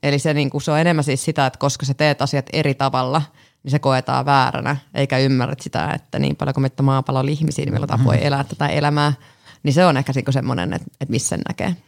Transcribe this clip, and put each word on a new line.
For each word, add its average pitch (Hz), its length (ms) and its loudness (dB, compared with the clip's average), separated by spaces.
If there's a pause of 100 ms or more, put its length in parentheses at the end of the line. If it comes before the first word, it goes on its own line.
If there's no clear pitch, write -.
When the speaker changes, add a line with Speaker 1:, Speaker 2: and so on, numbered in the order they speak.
Speaker 1:
Eli 143 160 2
se, 151 160 0
niinku, 143 260 0
se 160 100 -4
on 151 80 2
enemmän 165 260 2
siis 135 200 -2
sitä, 151 220 0
että - 120 -4
koska 139 280 -2
sä 135 80 0
teet 151 280 0
asiat 139 300 -2
eri 143 220 0
tavalla, 131 480 0 (400)
niin 139 80 -6
se 147 80 2
koetaan 131 480 0
vääränä, 139 500 2 (180)
eikä 135 240 0
ymmärrät 135 420 0
sitä, - 300 -4
että - 280 -6
niin 143 180 0
paljon 139 180 -4
kuin 135 80 0
meitä 135 200 -2
maapallolla 135 480 0
ihmisiä, 151 340 -2
niin - 80 -2
meillä - 120 -2
on 143 40 -6 (100)
tapoja 131 180 4
Speaker 2:
Mm-hmm. - 100 2
Speaker 1:
elää 139 180 0
tätä - 240 -4
elämää. 147 440 0 (500)
Niin 147 120 2
se 175 120 6
on 151 100 4
ehkä 135 180 -2
niinku 135 180 -2
semmonen, 127 400 -2
että, - 140 -6 (140)
että 139 120 -6
missä - 160 -2
sen - 200 -4
näkee. 180 280 -4 (120)